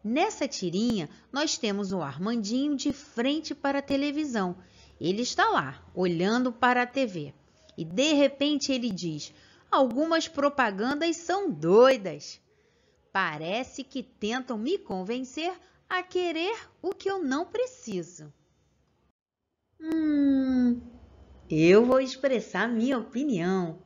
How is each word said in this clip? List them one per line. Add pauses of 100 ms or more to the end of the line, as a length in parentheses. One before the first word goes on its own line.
Nessa
tirinha, (220)
nós
temos
o
Armandinho
de
frente
para
a
televisão. (420)
Ele
está
lá, (120)
olhando
para
a
T
V. (440)
E,
de
repente,
ele
diz: (380)
"Algumas
propagandas
são
doidas. (720)
Parece
que
tentam
me
convencer (360)
a
querer (120)
o
que
eu
não
preciso." (1500)
Hum, (680)
eu
vou
expressar
minha
opinião.